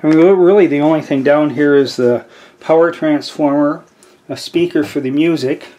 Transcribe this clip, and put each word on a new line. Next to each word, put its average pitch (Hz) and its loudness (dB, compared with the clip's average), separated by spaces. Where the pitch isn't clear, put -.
I 156 0
mean, 156 2
really 185 4
the 143 -2
only 156 0
thing 135 -4
down 147 2
here 143 0
is 139 2
the 120 -2
power 165 0
transformer, 147 -2
a 135 -10
speaker 170 -2
for - -6
the 131 -6
music 147 -4